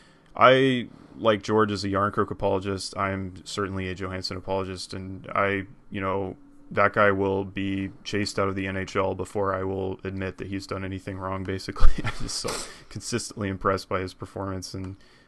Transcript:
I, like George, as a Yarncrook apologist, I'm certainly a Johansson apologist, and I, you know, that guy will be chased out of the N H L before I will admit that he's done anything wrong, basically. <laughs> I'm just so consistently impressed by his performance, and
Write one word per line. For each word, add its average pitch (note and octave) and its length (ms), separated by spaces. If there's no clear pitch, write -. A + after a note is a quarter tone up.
I, C3 520
like G#2+ 240
George, G#2+ 300
as G2 120
a G2+ 60
Yarncrook G2+ 400
apologist, G2 680
I'm F#2+ 480
certainly F#2+ 460
a F2+ 60
Johansson F#2 420
apologist, F#2+ 560
and F#2+ 400
I, G2 320
you G#2 100
know, F#2+ 380
that G2+ 240
guy G#2 180
will G2 320
be G2 460
chased G#2 340
out G2 120
of F#2+ 60
the G2 120
N F#2+ 100
H F#2+ 180
L F#2+ 200
before F#2+ 400
I F#2+ 80
will F#2+ 400
admit F#2+ 340
that G2 100
he's F#2+ 200
done F#2+ 180
anything F#2+ 320
wrong, F#2+ 260
basically. F#2+ 540
<laughs> - 80
I'm G#2 160
just - 160
so - 140
consistently G#2 600
impressed F#2+ 400
by F#2+ 120
his F#2 120
performance, F#2+ 640
and F#2+ 200